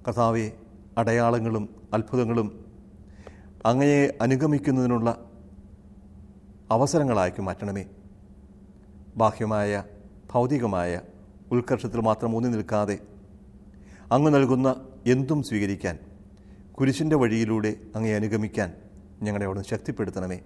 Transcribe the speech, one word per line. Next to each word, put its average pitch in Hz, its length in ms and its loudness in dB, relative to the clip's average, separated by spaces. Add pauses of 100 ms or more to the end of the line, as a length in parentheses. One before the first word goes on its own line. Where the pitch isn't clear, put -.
കർത്താവേ, 113 460 0 (500)
അടയാളങ്ങളും 117 680 2 (280)
അത്ഭുതങ്ങളും 113 560 0 (1160)
അങ്ങയെ 143 360 4 (200)
അനുഗമിക്കുന്നതിനുള്ള 127 880 2 (1600)
അവസരങ്ങളാക്കി 113 720 2
മാറ്റണമേ. 98 420 -6 (1300)
ബാഹ്യമായ 107 680 0 (440)
ഭൗതികമായ 120 680 0 (580)
ഉത്കർഷത്തിൽ 120 500 -2
മാത്രം 113 340 0
ഊന്നി 117 140 -2
നിൽക്കാതെ 104 480 -2 (1120)
അങ്ങ് 143 240 4
നൽകുന്ന 131 360 4 (380)
എന്തും 135 360 2
സ്വീകരിക്കാൻ, 98 540 -2 (760)
കുരിശിൻ്റെ 151 440 0
വഴിയിലൂടെ 110 560 2 (200)
അങ്ങയെ 110 240 -2
അനുഗമിക്കാൻ 104 520 -2 (540)
ഞങ്ങളെ 104 240 -4
അവിടുന്ന് 95 220 -6
ശക്തിപ്പെടുത്തണമേ. 92 760 -6